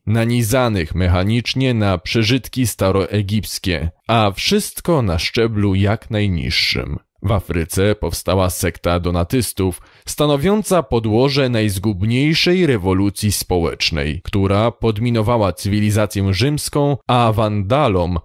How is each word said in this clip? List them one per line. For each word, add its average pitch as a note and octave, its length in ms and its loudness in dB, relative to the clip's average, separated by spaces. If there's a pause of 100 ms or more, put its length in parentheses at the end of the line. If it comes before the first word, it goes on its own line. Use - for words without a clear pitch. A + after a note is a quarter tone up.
nanizanych A#2 920 0
mechanicznie G#2 800 0
na G2+ 240 2
przeżytki A#2 720 -2
staroegipskie, F#2+ 1200 -2 (180)
a A2 240 2
wszystko F3 720 -2
na F2 180 0
szczeblu G#2 560 0
jak G2+ 360 0
najniższym. D#2 880 -2 (240)
W G2 80 0
Afryce F#2+ 640 0
powstała F2+ 540 -2
sekta F2 500 -2
donatystów, F2 840 -2 (260)
stanowiąca D#3+ 760 0
podłoże B2+ 680 2
najzgubniejszej A2+ 1160 0
rewolucji G2+ 640 0
społecznej, D#2 920 -2
która G2+ 480 0
podminowała A2+ 800 0
cywilizację G#2 800 0
rzymską, C#3+ 640 0 (100)
a A#2+ 260 2
wandalom G#2 920 0